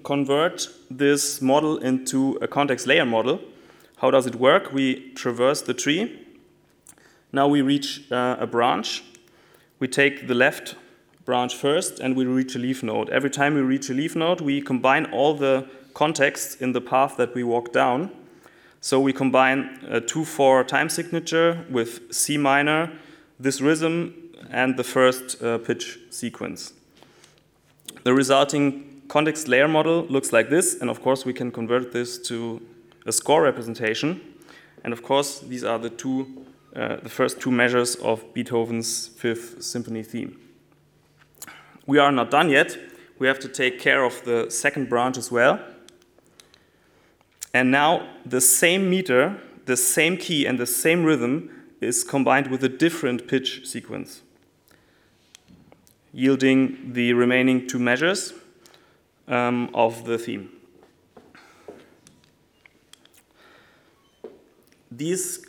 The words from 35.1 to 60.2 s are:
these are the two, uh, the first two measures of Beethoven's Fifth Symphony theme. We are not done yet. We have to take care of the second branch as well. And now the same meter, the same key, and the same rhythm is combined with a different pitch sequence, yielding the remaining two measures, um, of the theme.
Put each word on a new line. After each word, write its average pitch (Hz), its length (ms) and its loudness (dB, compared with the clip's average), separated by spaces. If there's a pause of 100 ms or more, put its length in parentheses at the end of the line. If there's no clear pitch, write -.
these 127 240 -12
are 113 160 -2
the 117 100 -8
two, 131 560 -8 (300)
uh, 110 220 -6
the - 120 -16
first - 320 -2
two 127 100 0
measures 123 440 2
of 113 380 -4
Beethoven's 117 760 -4
Fifth - 560 -6
Symphony 113 400 -8
theme. - 360 -12 (1500)
We 139 100 4
are 143 140 8
not 120 180 2
done 151 200 4
yet. 139 280 2 (400)
We 131 100 0
have 135 120 0
to 131 100 -14
take 127 300 -2
care 135 260 2
of - 180 -4
the 117 280 -2
second 143 380 -2
branch 123 280 0
as 117 140 -8
well. 131 280 4 (1900)
And 127 200 2
now 147 360 2 (200)
the 127 140 0
same 180 500 2
meter, 180 500 2 (240)
the 127 100 0
same 165 420 2
key, 156 280 -2
and 127 140 -2
the 120 80 -2
same 165 360 2
rhythm 143 460 0 (320)
is 120 220 -2
combined 135 480 2
with 131 120 -2
a 127 60 2
different 131 580 -2
pitch - 380 -4
sequence, 110 560 -12 (1900)
yielding 131 800 2
the 120 200 2
remaining 127 520 4
two 127 140 -6
measures, 131 540 0 (920)
um, 123 460 -2
of 117 320 0
the 117 140 -2
theme. 104 320 -10 (4000)